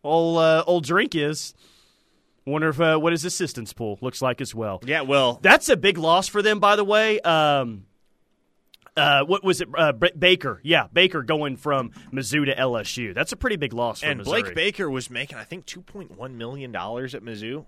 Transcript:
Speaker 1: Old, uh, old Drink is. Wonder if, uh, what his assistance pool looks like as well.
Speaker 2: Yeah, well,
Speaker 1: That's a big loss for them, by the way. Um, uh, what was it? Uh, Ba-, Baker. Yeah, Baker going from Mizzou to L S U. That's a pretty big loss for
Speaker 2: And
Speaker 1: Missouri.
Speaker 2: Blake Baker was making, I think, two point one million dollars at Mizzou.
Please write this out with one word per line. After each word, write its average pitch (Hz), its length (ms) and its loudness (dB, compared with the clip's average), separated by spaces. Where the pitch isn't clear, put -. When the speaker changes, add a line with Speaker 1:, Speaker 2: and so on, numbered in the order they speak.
Speaker 1:
Old, 165 340 2
uh, 160 300 4
old 175 180 2
Drink 175 300 0
is. 151 380 -4
Wonder 151 240 0
if, 143 120 -2
uh, 160 160 4
what 165 160 2
his 156 100 -4
assistance 156 480 -6
pool 107 300 -8
looks 127 200 -8
like 127 200 -2
as 120 120 -8
well. 107 320 -6
Speaker 2:
Yeah, 147 160 -2
well, 131 420 2
Speaker 1:
That's 233 260 6
a 226 80 4
big 185 220 2
loss 165 280 2
for 208 140 -2
them, 208 180 2
by 208 160 4
the 208 80 2
way. 214 380 2
Um, 143 640 0
uh, 143 280 6
what 196 180 0
was 185 180 2
it? - 160 -6
Uh, 160 140 4
Ba-, 135 260 0
Baker. 165 460 2
Yeah, 151 280 2
Baker 175 300 2
going 147 340 -2
from 135 360 -2
Mizzou 135 340 -2
to 135 120 -2
L 127 200 0
S 104 200 -8
U. 110 160 -8
That's 135 180 -4
a 254 60 -10
pretty 226 200 -2
big 139 160 -6
loss 117 280 -4
for 151 60 -4
Speaker 2:
And 143 120 -2
Speaker 1:
Missouri. 151 220 -2
Speaker 2:
Blake 90 140 -8
Baker 180 340 -4
was 131 220 -8
making, 127 260 -10
I 107 60 -14
think, 170 220 -16
two - 160 -16
point 170 360 -20
one 123 200 -14
million 123 340 -12
dollars 117 420 -8
at 110 100 -12
Mizzou. 117 440 -12